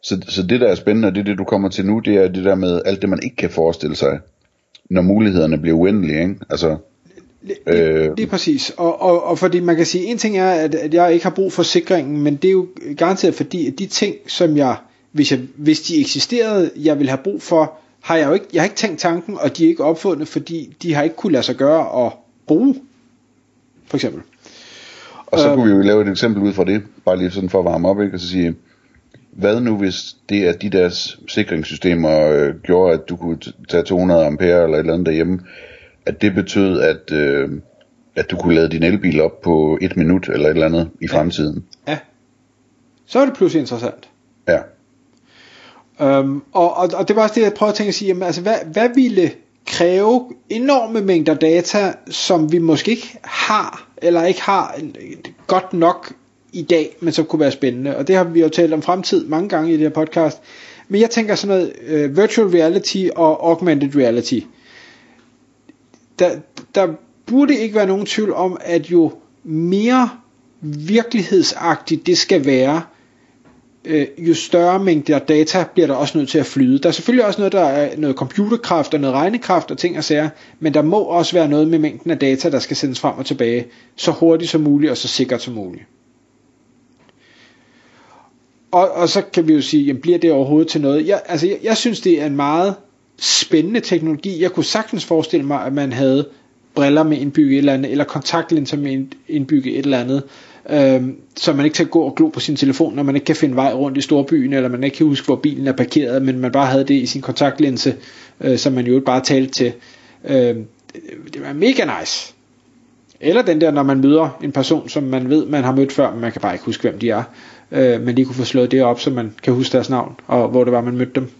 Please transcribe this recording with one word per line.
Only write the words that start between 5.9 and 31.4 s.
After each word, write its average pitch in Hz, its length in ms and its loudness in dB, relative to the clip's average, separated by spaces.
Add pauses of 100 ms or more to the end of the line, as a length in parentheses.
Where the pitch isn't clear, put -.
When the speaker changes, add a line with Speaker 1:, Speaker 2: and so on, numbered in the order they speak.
Speaker 1:
ikke? 95 140 -4 (140)
Altså, 78 280 -2 (720)
Speaker 2:
Det, - 100 -8 (100)
det, 82 80 2
Speaker 1:
øh, 80 420 2
Speaker 2:
det 220 60 -2
er - 40 -4
præcis. - 500 -2
Og, 170 240 -2
og, 175 220 2
og 165 160 -4
fordi 180 200 2
man 175 160 2
kan 160 100 2
sige, 180 200 -4
en 226 120 -4
ting 214 200 -2
er, 185 140 2
at, 156 240 0
at 151 180 -4
jeg 170 200 4
ikke 170 120 2
har 175 100 -2
brug 190 180 -2
for 175 100 0
sikringen, 160 580 -2
men 147 140 0
det 143 120 0
er 190 40 4
jo 185 160 2 (300)
garanteret 175 380 2
fordi, 160 320 -4
at 135 120 -8
de 151 60 -6
ting, 202 300 -4 (120)
som 156 300 2
jeg, 131 180 0 (360)
hvis 143 200 0
jeg, 131 80 0 (160)
hvis 151 260 0
de 165 180 -2
eksisterede, 202 760 0
jeg 151 220 0
ville 135 120 0
have 131 140 -4
brug 202 180 -6
for, 160 320 0 (280)
har 170 160 -2
jeg 151 100 2
jo 147 60 2
ikke, 202 200 -2
jeg 151 80 2
har 160 40 2
ikke 208 100 -4
tænkt 180 240 -4
tanken, 175 420 -4
og 135 160 -2
de 170 80 2
er - 40 6
ikke - 140 -2
opfundet, 160 440 -2
fordi 156 540 -10
de 170 120 -2
har 143 100 0
ikke 165 120 -2
kunnet 202 180 -2
lade 123 100 2
sig 117 120 -4
gøre 135 500 2
at - 60 -4 (360)
bruge, 226 280 2 (1120)
for - 100 -6
eksempel. 113 240 -6 (1040)
Speaker 1:
Og - 140 0
så 143 80 4
Speaker 2:
Øhm. 143 80 4
Speaker 1:
kunne 120 160 4
vi 98 60 6
jo 98 40 4
lave 104 200 4
et 101 60 0
eksempel 101 360 0
ud 101 100 2
fra 92 120 0
det, 101 160 0 (240)
bare 92 120 2
lige 92 140 -2
sådan 92 180 -4
for 95 100 2
at 90 60 0
varme 85 240 0
op, 101 120 0
ikke? 98 140 -2
Og 92 40 -8
så 87 80 -10
sige, 87 280 0 (760)
hvad 104 300 0
nu 113 160 0
hvis 98 380 -4 (140)
det, 101 160 0
at 87 160 0
de 104 80 -6
der 92 200 2
s-, - 380 -10
sikringssystemer, 80 1000 0